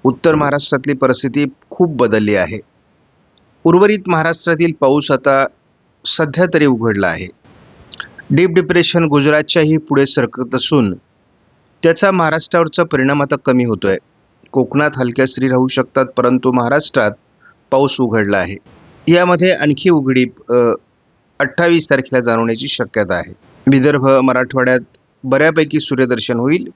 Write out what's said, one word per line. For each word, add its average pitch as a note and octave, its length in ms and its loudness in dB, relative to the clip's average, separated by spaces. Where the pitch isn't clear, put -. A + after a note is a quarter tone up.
उत्तर D3+ 320 2
महाराष्ट्रातली C#3+ 580 -2
परिस्थिती C3+ 520 -2
खूप E3 260 -2
बदलली G#2+ 400 0
आहे. F#2 240 -2
उर्वरित G3 440 4
महाराष्ट्रातील E3 720 -2
पाऊस C#3+ 320 0
आता C3+ 340 2
सध्या D#3+ 480 -2
तरी D3+ 120 2
उघडला A2 420 0
आहे. E2 200 -6
डीप E3+ 180 2
डिप्रेशन E3+ 540 0
गुजरातच्याही D3+ 760 2
पुढे C#3 280 0
सरकत B2+ 500 -4
असून A#2+ 380 0
त्याचा E3+ 280 2
महाराष्ट्रावरचा E3+ 720 -2
परिणाम C#3+ 380 0
आता C#3+ 140 -2
कमी B2+ 180 2
होतोय. G2+ 340 -2
कोकणात C3+ 460 0
हलक्या C3 280 -2
सरी C3 220 -4
राहू B2+ 200 0
शकतात, C3 380 -2
परंतु B2 460 0
महाराष्ट्रात B2 600 0
पाऊस C3+ 280 0
उघडला G#2+ 380 0
आहे. F#2 180 -4
यामध्ये F3+ 380 2
आणखी D3 380 0
उघडीप, C3 640 0
अ, A#2+ 40 0
अठ्ठावीस E3 500 0
तारखेला C3 300 0
जाणवण्याची A#2 480 -2
शक्यता G2+ 480 -4
आहे. - 180 -8
विदर्भ, C3+ 400 2
मराठवाड्यात B2+ 720 2
बऱ्यापैकी D3+ 560 0
सूर्यदर्शन B2 600 -2
होईल. C#3+ 360 -2